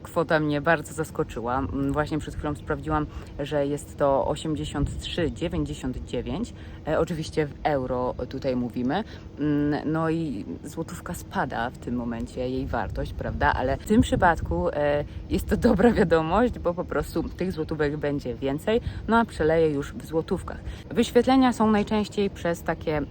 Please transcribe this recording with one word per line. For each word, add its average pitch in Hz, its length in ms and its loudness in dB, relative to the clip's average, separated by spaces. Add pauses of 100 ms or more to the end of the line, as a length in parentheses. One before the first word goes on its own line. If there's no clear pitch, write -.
kwota 160 360 2
mnie 147 220 0
bardzo 156 320 2
zaskoczyła. 135 680 -2
Mm, 139 340 -2
właśnie 151 260 0
przed - 160 -8
chwilą 147 200 -4
sprawdziłam, 151 520 -2 (320)
że 143 280 0
jest 143 300 -6
to 139 300 4
osiemdziesiąt 147 720 -2
trzy 156 320 -2
dziewięćdziesiąt 147 760 -4
dziewięć. 123 480 -4 (340)
E, 151 120 2
oczywiście 160 480 0
w 139 60 -8 (100)
euro 127 520 0 (140)
tutaj 135 260 -2
mówimy. 123 480 0 (360)
Mm, 147 520 0
no 160 180 0
i 156 360 -2 (180)
złotówka 165 500 -8
spada 123 560 -2
w 120 80 -14
tym 120 180 -6
momencie, 120 540 -4
jej 131 180 -2
wartość, 127 460 -2
prawda? 127 400 0
Ale 131 240 0
w - 80 -10
tym 220 160 6
przypadku, 175 680 4
e, 147 340 2 (260)
jest - 200 0
to 214 80 2
dobra 226 340 6
wiadomość, 175 680 4
bo 170 140 -2
po 170 120 -4
prostu - 380 -2
tych 180 280 -4
złotówek 151 460 -2
będzie 143 380 -2
więcej, 143 460 0 (260)
no 226 100 6
a 233 80 6
przeleję 160 440 4
już 143 240 -2
w 123 120 -10
złotówkach. 151 520 -2 (320)
Wyświetlenia 247 640 6
są 220 180 4
najczęściej 208 580 2
przez 170 340 -4
takie 160 460 0